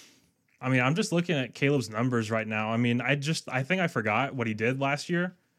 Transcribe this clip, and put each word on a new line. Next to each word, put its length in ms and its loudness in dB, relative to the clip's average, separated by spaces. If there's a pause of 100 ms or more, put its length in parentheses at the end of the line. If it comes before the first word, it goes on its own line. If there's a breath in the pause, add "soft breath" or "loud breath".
(600 loud breath)
I 80 -2
mean, 100 4
I'm 160 4
just 160 -2
looking 240 2
at 200 -2
Caleb's 340 2
numbers 420 0
right 160 -2
now. 240 -2
I 60 0
mean, 240 2
I 140 0
just, 340 -4
I 140 -2
think 180 0
I 80 2
forgot 440 0
what 140 -2
he 60 0
did 260 0
last 300 -2
year. 260 0 (240)